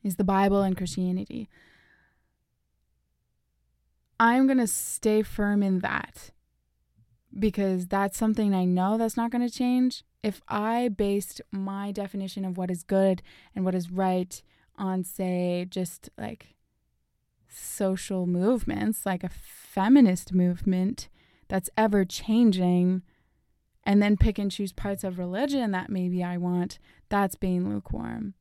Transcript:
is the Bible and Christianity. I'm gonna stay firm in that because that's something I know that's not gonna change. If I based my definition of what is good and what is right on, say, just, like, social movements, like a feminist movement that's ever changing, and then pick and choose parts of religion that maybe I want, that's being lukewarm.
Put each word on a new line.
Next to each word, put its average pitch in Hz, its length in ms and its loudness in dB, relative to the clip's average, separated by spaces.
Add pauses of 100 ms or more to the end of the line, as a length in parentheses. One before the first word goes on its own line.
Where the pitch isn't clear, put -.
is 190 120 -2
the 208 80 0
Bible 196 400 4
and 190 120 0
Christianity. 185 720 -4 (2750)
I'm 240 280 4
gonna 254 200 4
stay - 540 0
firm 208 400 0
in 190 180 2
that - 520 -8 (1040)
because 190 500 0
that's 196 300 -2
something 214 360 2
I 180 120 2
know 180 320 2
that's 226 200 0
not 233 140 -2
gonna 240 180 -2
change. 254 540 0 (200)
If 208 240 -4
I 226 420 0
based 202 520 -2 (100)
my 196 400 -6
definition 196 540 -6
of 180 120 -6
what 180 120 -4
is 175 140 -4
good 190 380 4 (340)
and 190 100 0
what 185 100 0
is 175 140 -2
right 185 520 -2 (340)
on, 185 280 -2
say, 180 680 -2
just, - 480 -8
like, - 380 -12 (920)
social 190 800 -4
movements, 208 760 0
like 185 180 -4
a 180 60 -6
feminist 202 1040 4
movement 185 760 0 (380)
that's 190 300 -2
ever 208 280 4
changing, 185 960 2 (840)
and 202 180 4
then 208 160 4
pick 214 200 4
and 202 140 -2
choose 196 200 -6
parts 202 320 -6
of 180 140 -6
religion 220 540 -2
that 185 180 -4
maybe 180 340 -2
I 175 140 -4
want, 175 420 -2 (300)
that's 202 260 0
being 185 340 -2
lukewarm. 202 720 -6